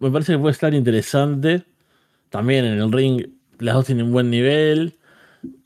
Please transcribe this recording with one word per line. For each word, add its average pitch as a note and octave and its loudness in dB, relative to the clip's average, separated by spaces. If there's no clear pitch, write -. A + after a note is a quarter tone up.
me C3+ 0
parece D3+ 0
que D3+ 2
puede D3 2
estar D3+ 0
interesante. C#3+ 0
También B2+ 0
en G#2+ -2
el G#2+ 0
ring, C3 0
las A#2 -2
dos C3 2
tienen A#2+ -2
buen B2 2
nivel. D3+ 0